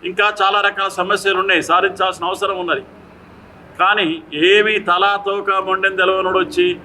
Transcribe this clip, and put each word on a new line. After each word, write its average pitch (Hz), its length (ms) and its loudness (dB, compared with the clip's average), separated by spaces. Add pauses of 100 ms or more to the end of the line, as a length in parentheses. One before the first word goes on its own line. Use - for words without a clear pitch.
ఇంకా 202 180 0 (140)
చాలా 196 260 2
రకాల 196 220 -2 (100)
సమస్యలు 196 420 0
ఉన్నాయి, 185 280 2
సాధించాల్సిన 185 600 0
అవసరం 190 320 -4
ఉన్నది. 185 220 -4 (960)
కానీ 190 280 2 (440)
ఏమీ 208 240 4 (140)
తలా 185 200 2 (160)
తోక 196 320 -2 (100)
మొండెం 190 320 2
తెలవనోడు 185 440 2
వచ్చి 175 220 0 (200)